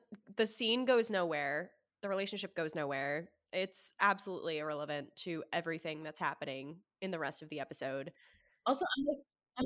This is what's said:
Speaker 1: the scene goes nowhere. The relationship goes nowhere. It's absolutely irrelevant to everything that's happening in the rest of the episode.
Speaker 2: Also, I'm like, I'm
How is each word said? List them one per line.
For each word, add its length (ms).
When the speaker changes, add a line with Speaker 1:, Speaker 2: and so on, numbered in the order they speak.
Speaker 1:
the 100
scene 400
goes 240
nowhere. 600
The 60
relationship 460
goes 200
nowhere. 560
It's 480
absolutely 600
irrelevant 640
to 280
everything 520
that's 160
happening 580
in 80
the 100
rest 220
of 80
the 100
episode. 520
Speaker 2:
Also, 180
I'm 80
like, 120
I'm 80